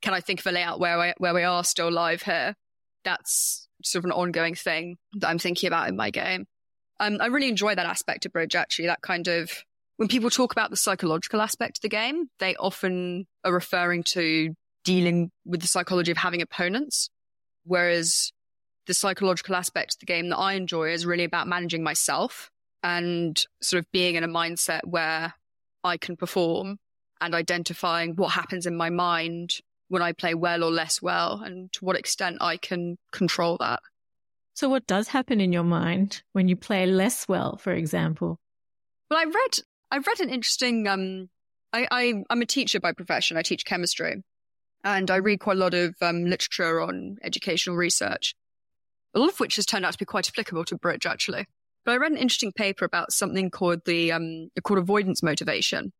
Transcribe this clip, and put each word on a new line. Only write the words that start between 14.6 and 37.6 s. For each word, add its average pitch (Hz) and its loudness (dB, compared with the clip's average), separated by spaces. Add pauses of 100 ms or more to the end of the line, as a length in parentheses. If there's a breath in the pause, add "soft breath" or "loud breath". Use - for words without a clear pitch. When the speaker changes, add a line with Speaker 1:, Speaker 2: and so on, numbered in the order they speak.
Speaker 1:
dealing 175 4 (120)
with 170 -2
the 175 -2
psychology 180 2
of 165 0
having 175 0
opponents, 196 -2 (540)
whereas 175 2 (540)
the 180 -2
psychological 185 0
aspect - -2
of - -18
the - -18
game 170 0
that 156 0
I 190 0
enjoy 170 -2
is 170 -2
really 175 2
about 170 0
managing 170 -2
myself 151 -2 (320)
and 175 0 (220)
sort - 0
of 170 -6
being 180 2
in 165 0
a 165 -2
mindset 170 -2
where 160 -2 (500)
I 175 2
can 170 -8
perform 180 0 (400)
and 165 -2
identifying 170 0
what 180 2
happens 175 -4
in 170 -2
my 170 0
mind 175 0 (280)
when 180 0
I 170 2
play 165 -2
well 170 0
or 165 2
less 160 0
well 175 0
and 185 -12
to - -8
what 185 0
extent - -4
I 170 0
can 175 -4 (160)
control 170 2
that. - -2 (760)
Speaker 2:
So 277 0
what 262 2
does 202 2
happen 254 2
in 185 4
your 175 2
mind 175 2 (100)
when 185 4
you 180 4
play 185 0
less 190 2
well, 180 0
for 185 -2